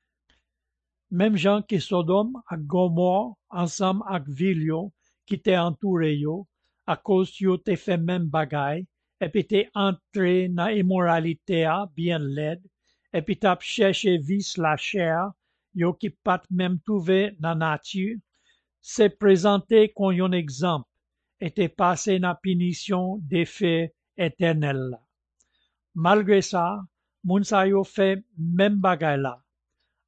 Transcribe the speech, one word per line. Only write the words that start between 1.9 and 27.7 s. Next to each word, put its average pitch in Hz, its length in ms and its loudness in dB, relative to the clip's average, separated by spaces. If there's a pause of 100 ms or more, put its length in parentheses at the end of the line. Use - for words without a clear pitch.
ak 160 260 -10
Gomò 180 680 0 (140)
ansanm 190 580 -2
ak 180 220 -6
vil 160 340 0
yo 160 180 -2 (480)
ki 196 100 -2
te 190 160 0
antoure 170 560 0
yo, 147 260 -2 (520)
akoz 185 500 0
yo 190 180 2
te 185 180 -2
fè 175 240 -2
menm 170 320 -2
bagay, 147 520 -2 (380)
epi 185 220 0
te 202 180 0 (140)
antre 190 600 0 (120)
nan 180 280 -2
imoralite 175 880 0
a 160 140 2 (100)
byen 160 440 -4
lèd, 151 320 -6 (520)
epi 170 200 -4
t - 120 -2
ap 185 160 0
chèche 196 560 0
vis 185 360 -4
lachè 165 560 -2
a, 165 140 -2 (500)
yo 175 200 0
ki 202 160 -8 (120)
pa 180 160 0
t - 120 -20
menm 180 320 0
touve 190 380 2 (140)
nan 160 280 -4
nati, 160 440 -4 (800)
se 214 240 4
prezante 202 800 4
kon 190 260 0
yon 185 180 2
egzanp, 151 520 -2 (540)
e 175 100 -4
te 175 180 0
pase 185 500 0
nan 180 220 -2
pinisyon 185 840 -2
defè 170 520 -2 (400)
etènèl 156 720 -2
la. 123 140 -10 (960)
Malgre 196 460 4
sa, 175 220 -2 (600)
moun 190 200 2
sa 196 220 2
yo 196 180 2